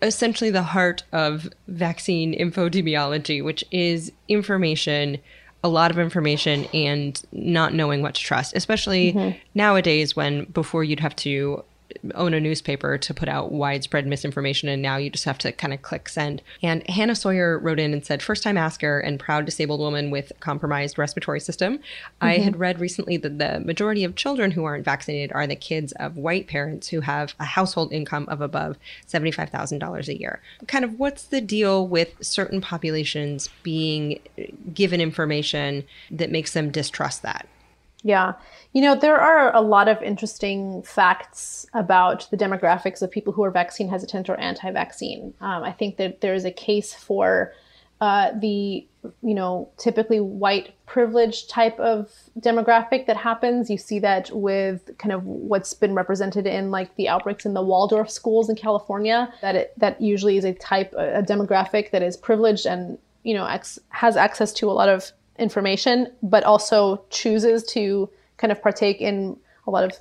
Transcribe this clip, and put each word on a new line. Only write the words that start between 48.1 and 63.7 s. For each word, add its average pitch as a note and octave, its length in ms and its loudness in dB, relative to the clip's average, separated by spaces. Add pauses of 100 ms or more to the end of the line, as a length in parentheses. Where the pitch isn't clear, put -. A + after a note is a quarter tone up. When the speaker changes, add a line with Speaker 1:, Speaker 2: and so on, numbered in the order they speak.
Speaker 2:
the, G3+ 480 -2 (380)
you G#3+ 100 0
know, F#3 440 -2
typically A3 420 2
white G3 560 0 (100)
privilege A#3 640 2
type A3+ 320 2
of G#3+ 320 0 (280)
demographic A#3 680 4
that G#3+ 100 4
happens. A#3+ 540 0
You G3 80 -2
see - 200 -6
that F#3+ 320 2
with G3 680 -2
kind G3+ 140 -2
of F#3 120 -4
what's F#3+ 480 -2
been G3 220 2
represented F#3+ 500 0
in, G3 240 -2
like, F#3+ 280 -4
the G3 120 0
outbreaks F#3+ 340 -2
in G3+ 120 -2
the F#3+ 80 0
Waldorf G3+ 480 4
schools A3+ 380 2
in A3 60 0
California, G#3+ 840 0
that G3 140 0
it, - 220 -2
that - 220 2
usually G3+ 380 2
is F#3+ 80 0
a F#3 80 0
type, F#3+ 400 -2
a, D#3+ 260 0
a G3+ 40 2
demographic G3+ 640 2
that F3+ 140 2
is F3 120 -2
privileged A3 520 2
and, F3+ 320 -4 (240)
you A3+ 100 0
know, F#3+ 140 -2
ex-, - 320 -8 (100)